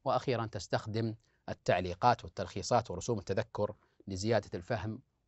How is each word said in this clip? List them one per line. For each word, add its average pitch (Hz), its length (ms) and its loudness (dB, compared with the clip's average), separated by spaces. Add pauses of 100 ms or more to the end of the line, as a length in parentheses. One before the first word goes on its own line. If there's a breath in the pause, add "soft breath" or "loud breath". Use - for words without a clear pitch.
وأخيرًا 120 420 0
تستخدم 110 680 -2 (340)
التعليقات 92 760 2
والتلخيصات 98 640 0
ورسوم 92 280 -2
التذكر 104 560 -2 (340 soft breath)
لزيادة 101 460 0
الفهم 107 480 -4 (260)